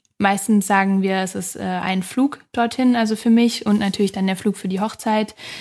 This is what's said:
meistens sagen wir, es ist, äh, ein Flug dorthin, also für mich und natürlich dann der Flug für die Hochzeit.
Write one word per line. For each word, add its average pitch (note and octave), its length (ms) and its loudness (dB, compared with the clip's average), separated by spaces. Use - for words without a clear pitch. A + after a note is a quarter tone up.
meistens G3+ 500 2
sagen G3 340 2
wir, F#3+ 160 0
es F#3 180 -4
ist, F#3+ 200 -8
äh, G3 80 -10
ein F#3 400 -2
Flug C#4 360 -2
dorthin, B3 420 2
also A3 200 0
für A#3 160 0
mich A#3 340 4
und G#3 140 2
natürlich G3 320 0
dann F#3+ 160 -2
der F#3+ 80 0
Flug G3+ 220 -2
für - 100 -6
die F#3 140 -4
Hochzeit. G#3+ 540 -2